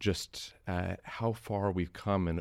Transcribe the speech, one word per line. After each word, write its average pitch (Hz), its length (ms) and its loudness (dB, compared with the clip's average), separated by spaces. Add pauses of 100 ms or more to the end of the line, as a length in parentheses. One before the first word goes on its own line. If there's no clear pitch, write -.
just, - 540 -2 (120)
uh, 90 360 -2
how 113 300 -2
far 101 380 0
we've 90 220 0
come 95 360 2
in 82 120 0